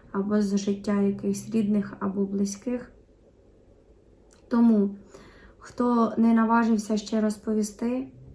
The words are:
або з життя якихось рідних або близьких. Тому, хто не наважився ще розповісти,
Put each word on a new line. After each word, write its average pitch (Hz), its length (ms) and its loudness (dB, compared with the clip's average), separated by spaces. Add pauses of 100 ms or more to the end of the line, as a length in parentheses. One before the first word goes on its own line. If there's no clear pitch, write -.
(120)
або 208 300 0
з 202 160 0
життя 202 440 -2
якихось 202 480 -2
рідних 208 500 0
або 196 260 -2
близьких. 202 640 -6 (1600)
Тому, 226 480 4 (640)
хто 240 600 0
не 233 160 4
наважився 226 640 2
ще 220 240 -2
розповісти, 220 840 -4 (280)